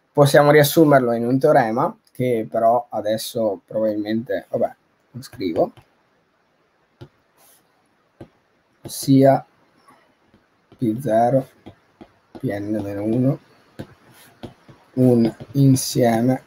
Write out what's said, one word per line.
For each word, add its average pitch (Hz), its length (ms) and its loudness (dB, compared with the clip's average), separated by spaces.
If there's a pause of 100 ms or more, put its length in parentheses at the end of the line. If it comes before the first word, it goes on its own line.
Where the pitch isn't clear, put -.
(120)
Possiamo 147 380 4
riassumerlo 143 600 4
in 117 140 -4
un 131 120 0
teorema, 139 580 0 (160)
che 120 360 -4
però 117 420 0
adesso 110 760 -6
probabilmente, 107 840 -6
vabbè, 117 260 -6 (380)
lo 123 100 -16
scrivo, 95 500 -6 (3000)
sia 135 640 2 (1300)
P 117 240 -4
zero, 120 480 0 (840)
P - 120 -20
N 104 380 -6
meno 101 200 -10
uno, 127 360 -2 (1600)
un 120 400 2 (180)
insieme 127 960 0